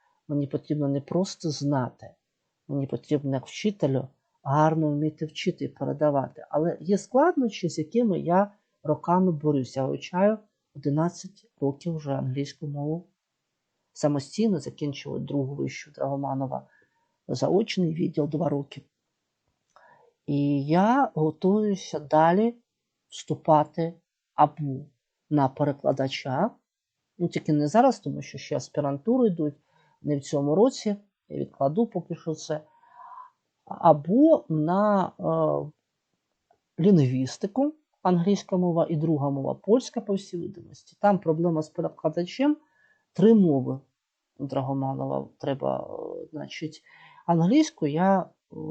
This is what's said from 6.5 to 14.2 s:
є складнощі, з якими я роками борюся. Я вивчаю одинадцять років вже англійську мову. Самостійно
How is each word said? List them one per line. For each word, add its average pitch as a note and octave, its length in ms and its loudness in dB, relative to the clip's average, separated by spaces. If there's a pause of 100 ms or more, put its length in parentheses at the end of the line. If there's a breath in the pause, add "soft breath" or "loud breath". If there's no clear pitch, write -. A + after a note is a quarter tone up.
є F#3 180 0
складнощі, B3+ 720 0
з - 80 -12
якими F#3+ 420 0
я F3+ 320 2 (320 soft breath)
роками F3+ 480 2
борюся. C#3+ 480 -2
Я C3 60 -2
вивчаю F3+ 520 0 (380)
одинадцять D3+ 840 -4
років C#3 360 -4
вже D3 180 -6
англійську C3+ 540 -6
мову. D3 400 -6 (840)
Самостійно D3+ 640 0